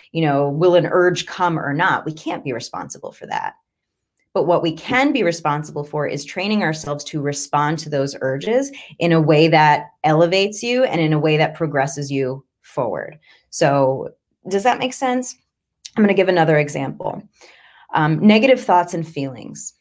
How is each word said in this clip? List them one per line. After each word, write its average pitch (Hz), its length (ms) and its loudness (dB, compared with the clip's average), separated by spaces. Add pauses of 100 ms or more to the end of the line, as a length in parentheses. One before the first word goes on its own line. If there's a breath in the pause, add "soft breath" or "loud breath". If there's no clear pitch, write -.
(100)
you 165 120 -2
know, 143 260 2
will 170 260 4
an 165 120 4
urge 180 400 2
come 170 320 -2
or 143 140 -4
not? 151 320 0
We 156 80 -8
can't - 300 -10
be 139 100 -6
responsible - 600 -12
for - 140 -20
that. 50 280 -6 (800)
But 160 120 0
what 165 160 2
we 165 100 -2
can 254 400 0
be 262 100 0
responsible 156 640 -2
for 147 220 -4
is - 180 -6
training 202 380 -2
ourselves 156 420 -4
to 160 160 -8
respond 147 600 -2
to 160 100 -12
those 139 300 -2
urges 196 520 -2 (260 loud breath)
in 170 140 2
a 165 80 4
way 156 280 6
that 151 420 4 (140)
elevates 175 580 2
you 247 220 0
and 170 160 0
in 156 120 2
a 151 60 2
way 156 180 2
that 151 180 0
progresses 143 560 -4
you 135 340 -4 (180)
forward. 101 560 -6 (320 soft breath)
So 139 600 0 (380)
does 196 160 -2
that 240 140 2
make 254 160 -4
sense? 254 420 -4 (600)
I'm 214 60 2
gonna 202 120 4
give 185 140 2
another 165 300 4
example. 143 640 -4 (720 soft breath)
Um, 156 320 2
negative 233 340 6
thoughts 180 340 2
and 165 120 -6
feelings. 139 760 -10